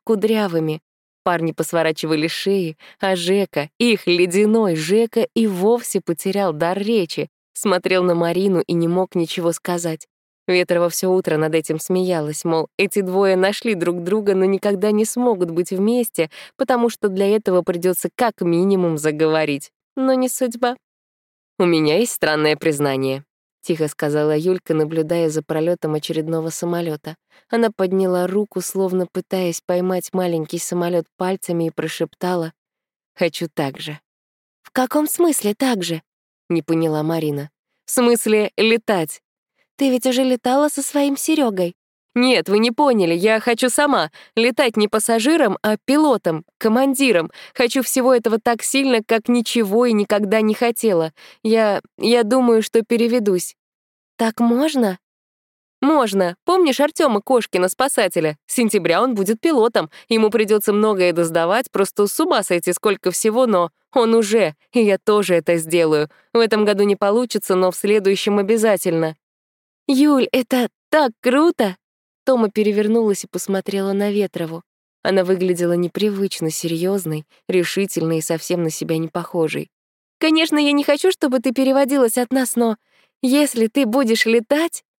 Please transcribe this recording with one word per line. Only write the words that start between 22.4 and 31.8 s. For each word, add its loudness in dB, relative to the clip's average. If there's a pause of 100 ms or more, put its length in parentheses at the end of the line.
признание", -2 (460)
тихо -2
сказала -2
Юлька, -2
наблюдая -2
за -4
пролётом -4
очередного -4
самолёта. -6 (340)
Она 0
подняла 0
руку, -4
словно -2
пытаясь -6
поймать -2
маленький -4
самолёт -2 (140)
пальцами, -4
и -4
прошептала: -6 (600)